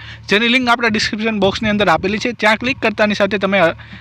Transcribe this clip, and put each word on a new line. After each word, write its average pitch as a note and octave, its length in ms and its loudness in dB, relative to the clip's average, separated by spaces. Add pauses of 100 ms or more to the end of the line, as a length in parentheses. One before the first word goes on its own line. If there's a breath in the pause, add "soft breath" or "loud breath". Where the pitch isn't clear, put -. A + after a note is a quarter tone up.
(300 loud breath)
જેની A3+ 180 2
લિંક B3 220 2
આપણા A#3+ 180 2
ડિસ્ક્રિપ્શન G#3+ 520 -2
બોક્સની G3 300 0
અંદર G#3 200 2
આપેલી F#3 280 0
છે. A#3+ 140 -4
ત્યાં G#3+ 240 0
ક્લિક B3 240 -4
કરતાની G#3+ 360 0
સાથે G3+ 220 0
તમે, G3 220 0
અ, E3 140 4 (280 loud breath)